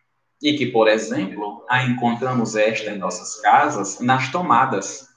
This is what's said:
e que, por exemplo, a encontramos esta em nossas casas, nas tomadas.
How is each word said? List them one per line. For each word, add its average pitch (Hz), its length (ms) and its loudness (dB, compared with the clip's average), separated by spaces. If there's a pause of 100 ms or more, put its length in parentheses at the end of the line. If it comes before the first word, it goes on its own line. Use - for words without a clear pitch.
(420)
e 147 160 2
que, 123 80 0
por 110 220 4
exemplo, 104 840 -2
a 127 140 2
encontramos 120 720 0
esta 107 360 0
em 101 80 -8
nossas - 420 -8
casas, 104 600 2
nas 127 300 0
tomadas. 131 880 0